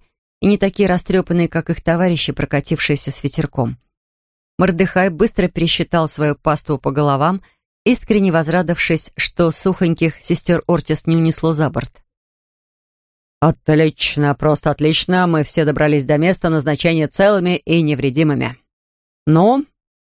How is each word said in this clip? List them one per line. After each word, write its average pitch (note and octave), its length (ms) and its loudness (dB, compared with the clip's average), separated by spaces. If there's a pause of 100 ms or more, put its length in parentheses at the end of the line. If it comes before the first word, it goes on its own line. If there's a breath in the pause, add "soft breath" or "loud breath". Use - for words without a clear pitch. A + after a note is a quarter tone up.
(420)
и - 60 2
не G3+ 100 4
такие G3 320 0
растрепанные, F3 580 0
как - 220 -4
их E3+ 120 -4
товарищи, E3+ 520 0
прокатившиеся C#3+ 800 -4
с - 120 -10
ветерком. C#3 540 -4 (800)
Мордыхай F#3 520 2
быстро F3 380 0
пересчитал E3 600 -2
свою D3 280 -2
паству D3 420 -2
по C#3 140 -4
головам, D3 500 0 (440 soft breath)
искренне G#3+ 460 2
возрадовавшись, E3 840 0
что - 360 0
сухоньких E3+ 680 0
сестер - 460 0
Ортис D#3+ 400 -2
не E3 80 2
унесло D#3+ 380 0
за D3+ 160 0
борт. - 340 -10 (1400)
«Отлично, D3+ 960 0
просто D3+ 360 0
отлично! D#3+ 540 0
Мы D#3+ 180 0
все D#3 200 -2
добрались D3 420 0
до D3 120 2
места F3 320 0
назначения D#3 580 0
целыми F#3+ 500 2
и E3+ 240 0
невредимыми. C#3 760 0 (680)
Ну, G#3 380 4 (380)